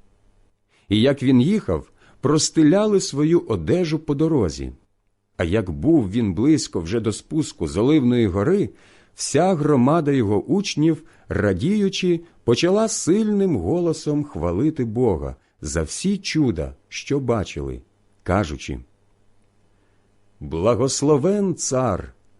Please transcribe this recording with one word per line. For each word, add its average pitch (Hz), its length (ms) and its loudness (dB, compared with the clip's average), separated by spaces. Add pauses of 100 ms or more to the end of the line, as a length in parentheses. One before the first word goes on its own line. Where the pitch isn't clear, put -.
(880)
І 107 120 2
як 131 220 2
він 127 180 6
їхав, 123 500 0 (300)
простеляли 165 800 2
свою 156 400 0
одежу 147 580 -2
по 147 160 -4
дорозі. 92 580 -2 (640)
А 92 80 -2
як 95 260 -2
був 101 400 2
він 104 240 0
близько 123 460 0
вже 95 200 -4
до 104 120 -2
спуску 131 560 -6
з 71 80 -6
Оливної 123 500 2
гори, 113 440 0 (440)
вся 185 400 0
громада 147 580 2
його 107 300 2
учнів, 160 600 0 (260)
радіючи, 170 920 0 (240)
почала 180 440 2
сильним 202 680 0
голосом 151 680 -2
хвалити 113 600 -2
Бога 101 520 -2 (240)
за 78 220 -4
всі 185 360 -4
чуда, 92 560 -2 (140)
що - 320 -6
бачили, 85 600 -4 (420)
кажучи: 78 580 -4 (1600)
«Благословен 135 1120 0
цар, 117 600 -4 (260)